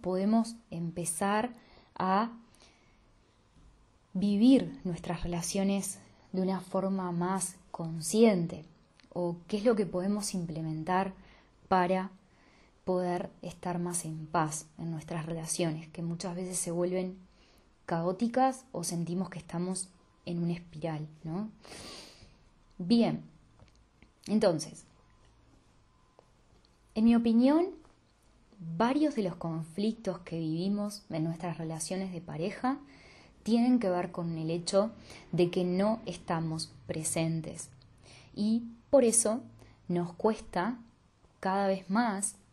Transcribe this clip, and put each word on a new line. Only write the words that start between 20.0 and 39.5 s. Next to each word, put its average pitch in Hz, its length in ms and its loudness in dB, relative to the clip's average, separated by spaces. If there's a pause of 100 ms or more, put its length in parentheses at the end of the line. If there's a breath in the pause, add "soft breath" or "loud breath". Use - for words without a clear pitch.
en 170 160 -4
una 170 100 0
espiral, 156 560 -6 (160)
¿no? 185 240 -6 (1300 loud breath)
Bien, 185 460 2 (1040)
entonces, 190 580 0 (2000)
en 220 100 2
mi 233 120 8
opinión, 254 520 6 (1080)
varios 285 380 2
de 220 80 0
los 175 140 -2
conflictos 175 840 -4
que - 200 -8
vivimos 190 720 -2
en 156 160 -2
nuestras 165 320 -4
relaciones 180 560 -6
de 170 80 -8
pareja 190 560 -4 (680 loud breath)
tienen 233 360 4
que 202 100 2
ver 180 240 0
con 170 240 -4
el 160 140 -2
hecho 196 400 2 (420 loud breath)
de 175 180 4
que 180 140 0
no 196 400 2
estamos 160 680 -4 (160)
presentes 160 840 -4 (640 loud breath)
y 220 300 2 (260)
por 269 140 10
eso 226 380 2 (460 soft breath)